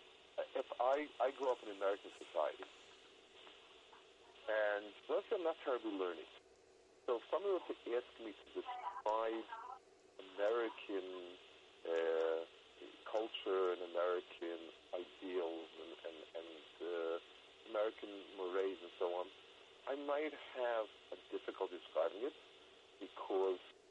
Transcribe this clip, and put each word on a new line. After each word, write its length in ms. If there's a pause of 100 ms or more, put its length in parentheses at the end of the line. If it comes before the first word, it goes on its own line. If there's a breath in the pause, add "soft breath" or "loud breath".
(560)
if 120 (120)
I, 280 (120)
I 160
grew 160
up 160
in 80
American 400
society, 480 (1800)
and 400 (200)
let's 200
say 80
I'm 80
not 200
terribly 360
learning. 280 (800)
So 100
if 60 (100)
somebody 240
were 80
to 120 (200)
ask 100 (140)
me 100
to 140 (160)
describe 840 (920)
American, 960 (480)
uh, 640 (640)
culture 640
and 80 (100)
American 680 (340)
ideals 760 (120)
and, 100 (160)
and, 100 (200)
and, 240 (180)
uh, 380 (560)
American 380 (260)
mores 480
and 160
so 60 (100)
on, 100 (640)
I 160
might 260 (240)
have 300 (260)
a 60 (160)
difficulty 480
describing 480
it 60 (680)
because 580 (320)